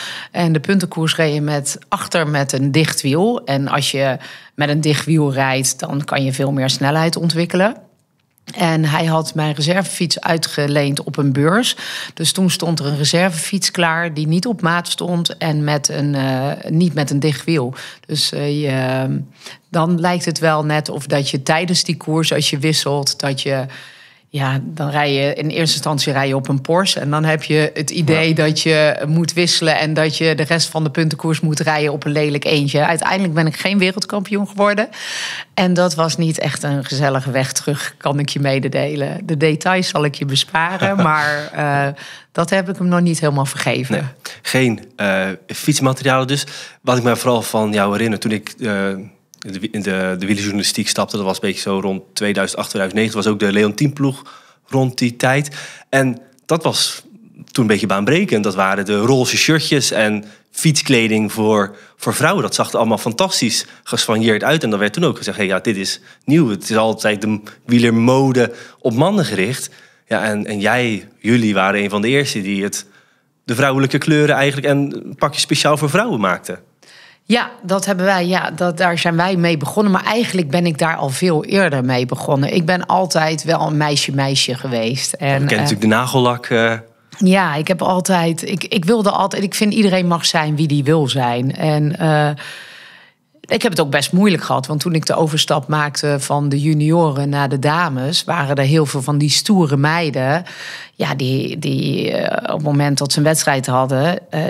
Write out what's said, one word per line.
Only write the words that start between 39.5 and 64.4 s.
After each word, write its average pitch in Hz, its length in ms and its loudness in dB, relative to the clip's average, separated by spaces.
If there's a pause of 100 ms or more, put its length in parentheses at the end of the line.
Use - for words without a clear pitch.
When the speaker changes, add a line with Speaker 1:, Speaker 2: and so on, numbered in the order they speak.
Speaker 1:
zal 147 160 0
ik 143 100 -2
je - 100 -8
besparen, 170 800 0
Speaker 2:
<laughs> 160 80 4
Speaker 1:
maar, 151 420 0
eh, 143 400 0 (400)
dat 165 180 -2
heb 190 180 0
ik 196 80 -6
hem 180 120 0
nog 175 120 4
niet 170 200 2
helemaal 143 260 2
vergeven. 127 480 -2
Speaker 2:
Nee, 147 100 -2 (380)
geen, 123 380 0 (160)
eh, 95 300 0 (200)
fietsmaterialen 131 800 0
dus. 139 200 -2 (360)
Wat 127 140 2
ik 120 60 0
me 117 140 2
vooral 120 260 0
van 107 300 0
jou 101 200 2
herinner, 107 260 0
toen 107 140 -2
ik, - 280 -6
eh, 101 280 -2 (540)
in 92 100 -12
de 95 80 -10
wi-, 104 100 -6
in 104 120 -6
de, 92 360 -2
de 95 80 -6
wielerjournalistiek 101 640 -2
stapte, - 280 -2
dat 101 80 -4
was 95 100 0
een - 140 -10
beetje 95 120 -4
zo 98 200 -2
rond 95 220 -2 (100)
tweeduizend 101 480 -2
acht, 98 100 -6
tweeduizend 101 340 -2
negen, 110 180 -2
was 107 100 2
ook 104 80 -2
de 101 120 2
Leontien-ploeg 131 720 0 (440)
rond 131 320 0
die 120 180 0
tijd. 135 400 0 (320)
En 131 300 2 (280)
dat 160 160 0
was - 400 -2 (480)
toen 123 140 2
een 107 60 2
beetje 104 160 2
baanbrekend. 104 580 2
Dat 101 100 -2
waren 98 300 0
de 104 120 0
roze 120 400 2
shirtjes 156 540 2
en 107 340 0 (260)
fietskleding 113 800 2
voor, 107 440 0 (200)
voor 113 180 -4
vrouwen. 165 280 2
Dat 98 120 -4
zag - 180 -2
er - 60 0
allemaal 113 200 2
fantastisch 123 680 -2 (160)
gesfanjeerd 110 640 0